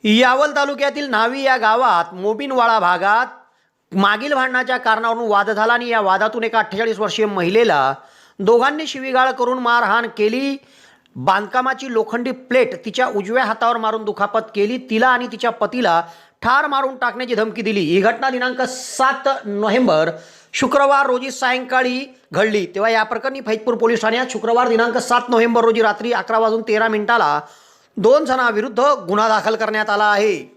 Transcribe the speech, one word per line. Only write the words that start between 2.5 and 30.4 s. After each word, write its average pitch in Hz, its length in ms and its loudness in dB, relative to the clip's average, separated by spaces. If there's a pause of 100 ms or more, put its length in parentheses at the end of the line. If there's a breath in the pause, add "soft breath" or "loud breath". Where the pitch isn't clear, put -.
भागात 196 480 2 (680)
मागील 214 420 0
भांडणाच्या 254 420 -2
कारणावरून 233 520 0
वाद 202 220 2
झाला 220 220 2
आणि 240 160 0
या 226 120 2
वादातून 214 440 0
एका 220 140 0
अठ्ठेचाळीस 214 400 -2
वर्षीय 214 280 -2
महिलेला 180 680 2 (440 loud breath)
दोघांनी 254 480 2
शिवीगाळ 262 440 0
करून 254 280 -2
मारहाण 233 480 2 (120)
केली. 262 380 0 (600 soft breath)
बांधकामाची 254 760 -2
लोखंडी 233 380 -2
प्लेट 254 440 0 (100)
तिच्या 247 240 -2
उजव्या 220 360 -2
हातावर 226 320 -2
मारून 220 280 -4
दुखापत 214 500 -4
केली. 208 240 -2 (120)
तिला 226 180 2
आणि 247 180 0
तिच्या 233 240 -4
पतीला 208 500 0 (420 loud breath)
ठार 269 240 2
मारून 269 300 -2
टाकण्याची 247 380 -4
धमकी 220 280 -2
दिली. 202 180 -2
ही 170 200 2
घटना 240 300 0
दिनांक 254 320 -4
सात 269 680 -2 (160)
नोव्हेंबर 202 680 2 (440 loud breath)
शुक्रवार 277 520 2
रोजी 254 240 -2
सायंकाळी 254 680 -2 (320 soft breath)
घडली. 208 340 0
तेव्हा 214 240 0
या 220 120 2
प्रकरणी 240 380 -4
फैजपूर 220 340 -2
पोलीस 226 280 0
ठाण्यात 226 280 0
शुक्रवार 233 380 0
दिनांक 233 300 0
सात 240 300 0
नोव्हेंबर 233 360 2
रोजी 226 180 2
रात्री 214 300 0
अकरा 220 260 0
वाजून 226 300 0
तेरा 220 200 2
मिनिटाला 208 520 0 (560 loud breath)
दोन 254 280 4
जणांविरुद्ध 240 560 0
गुन्हा 220 480 2
दाखल 214 280 0
करण्यात 214 340 -2
आला 208 140 2
आहे. 208 320 2 (200)